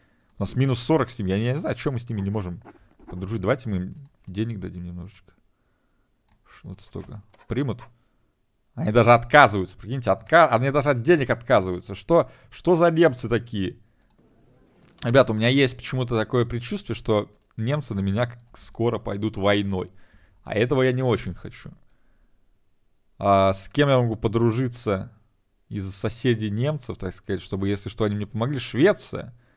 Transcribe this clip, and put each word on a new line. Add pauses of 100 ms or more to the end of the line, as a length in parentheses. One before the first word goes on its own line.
(380)
У
нас
минус
сорок
с
ними.
Я
не,
я
не
знаю,
чё
мы
с
ними
не
можем (440)
подружить.
Давайте
мы
им (320)
денег
дадим
немножечко. (1120)
Ш-,
вот
столько. (260)
Примут. (920)
Они
даже
отказываются.
Прикиньте,
отка-,
они
даже
от
денег
отказываются.
Что, (200)
что
за
немцы
такие? (1200)
Ребята,
у
меня
есть
почему-то
такое
предчувствие,
что (260)
немцы
на
меня
к-, (180)
скоро
пойдут
войной. (540)
А
этого
я
не
очень
хочу. (1500)
А
с
кем
я
могу
подружиться (560)
из
соседей
немцев,
так
сказать,
чтобы,
если
что,
они
мне
помогли?
Швеция. (220)